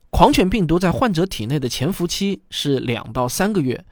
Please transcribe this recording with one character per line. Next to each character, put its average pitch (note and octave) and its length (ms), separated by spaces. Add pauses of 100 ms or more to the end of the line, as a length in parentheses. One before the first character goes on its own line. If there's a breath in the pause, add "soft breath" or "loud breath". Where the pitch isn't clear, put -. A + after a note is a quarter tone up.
(100)
狂 F#3 200
犬 G3+ 200
病 G3 160
毒 D#3+ 120
在 F3 140
患 B3+ 180
者 E3 140
体 G#2 220
内 C#3+ 120
的 C3 80
潜 B2+ 240
伏 F3 160
期 G3 440
是 C#3+ 280
两 A2+ 340
到 B2 160
三 A2 240
个 G3 80
月， B2+ 320